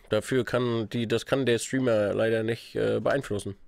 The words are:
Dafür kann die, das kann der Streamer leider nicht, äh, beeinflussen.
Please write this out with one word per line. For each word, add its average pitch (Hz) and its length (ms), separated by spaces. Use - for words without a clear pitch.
Dafür 110 360
kann 117 440
die, 120 160
das 113 200
kann 135 200
der 117 140
Streamer 110 540
leider 113 300
nicht, 113 320
äh, 110 260
beeinflussen. 104 540